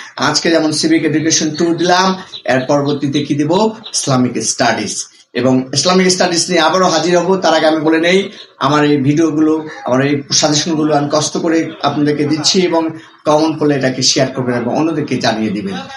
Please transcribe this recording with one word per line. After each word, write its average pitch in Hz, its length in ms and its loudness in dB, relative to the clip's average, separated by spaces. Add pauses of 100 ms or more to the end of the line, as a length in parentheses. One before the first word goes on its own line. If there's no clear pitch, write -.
(160)
আজকে 151 340 0
যেমন 160 220 2
সিভিক 156 320 0
এডুকেশন 156 500 0
টু 170 200 0
দিলাম, 180 480 0 (220)
এর 131 240 0
পরবর্তীতে 147 560 0
কি 147 100 -4
দিব? 147 180 0 (400)
ইসলামিক 123 500 0
স্টাডিজ। 110 520 -2 (380)
এবং 127 420 0
ইসলামিক 185 360 2
স্টাডিজ 175 380 0
নিয়ে 170 120 2
আবারও 170 280 2
হাজির 165 300 2
হব। 175 180 2
তার 170 180 2
আগে 156 120 2
আমি 156 140 2
বলে 160 200 2
নেই, 190 300 2 (280)
আমার 147 260 2
এই 147 120 4
ভিডিওগুলো, 156 720 0 (160)
আমার 131 220 2
এই 143 160 -2 (100)
সাজেশনগুলো 151 600 0
আমি 147 180 0
কষ্ট 151 240 -2
করে 165 360 0 (100)
আপনাদেরকে 147 420 0
দিচ্ছি 151 360 0
এবং 170 220 2 (420)
কমেন্ট 151 340 2
করলে 147 160 2
এটাকে 131 280 -2
শেয়ার 131 280 0
করবেন 123 240 -4
এবং 120 220 -4
অন্যদেরকে 151 400 -2
জানিয়ে 110 340 -2
দিবেন। 95 260 -6 (200)